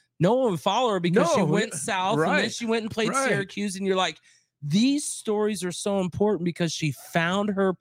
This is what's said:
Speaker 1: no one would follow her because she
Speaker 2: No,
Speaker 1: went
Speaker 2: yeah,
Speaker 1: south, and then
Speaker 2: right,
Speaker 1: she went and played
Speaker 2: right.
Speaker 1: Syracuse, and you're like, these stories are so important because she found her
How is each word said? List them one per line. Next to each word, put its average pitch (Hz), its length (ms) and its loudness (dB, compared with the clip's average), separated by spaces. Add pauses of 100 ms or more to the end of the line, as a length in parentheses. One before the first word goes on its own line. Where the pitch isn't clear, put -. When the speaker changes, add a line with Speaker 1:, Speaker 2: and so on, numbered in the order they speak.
(200)
Speaker 1:
no 196 160 4
one 262 160 2
would 170 100 -4
follow 220 300 2
her 190 80 0
because 180 300 2
she 277 120 2
Speaker 2:
No, 165 100 2
Speaker 1:
went 226 220 0
Speaker 2:
yeah, 151 60 -8
Speaker 1:
south, 190 460 0
and 285 140 2
then 233 100 0
Speaker 2:
right, - 20 -10
Speaker 1:
she - 140 -8
went 226 180 0
and 220 80 -6
played 220 180 -2
Speaker 2:
right. 247 80 -2
Speaker 1:
Syracuse, 202 580 -2
and 196 120 -4
you're 190 100 2
like, 170 220 0 (420)
these 226 460 2
stories 208 560 -2
are 180 100 -4
so 202 260 -2
important 185 460 0
because 170 280 -2
she 151 180 -2
found 180 600 -2
her 190 300 0